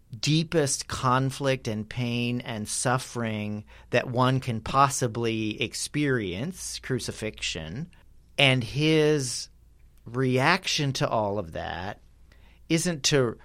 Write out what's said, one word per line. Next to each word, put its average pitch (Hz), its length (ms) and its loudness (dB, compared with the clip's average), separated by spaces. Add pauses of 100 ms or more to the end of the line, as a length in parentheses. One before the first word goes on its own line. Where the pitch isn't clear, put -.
(200)
deepest 156 680 2
conflict 131 800 0
and 107 180 -4
pain 120 540 -2
and 110 260 -6
suffering 110 960 -2 (280)
that - 180 2
one 127 320 2
can 117 180 -4
possibly 113 1000 0
experience, 123 1160 -2
crucifixion. 110 1120 -6 (480)
And 131 260 4
his 151 840 2 (560)
reaction 131 880 2
to 147 120 0
all 104 320 0
of 82 140 -6
that 85 480 -6 (680)
isn't 165 320 0
to 127 420 4